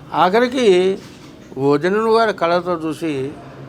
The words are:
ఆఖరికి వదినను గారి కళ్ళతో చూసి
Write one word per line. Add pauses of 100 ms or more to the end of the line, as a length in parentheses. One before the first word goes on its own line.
(220)
ఆఖరికి (960)
వదినను
గారి
కళ్ళతో
చూసి (560)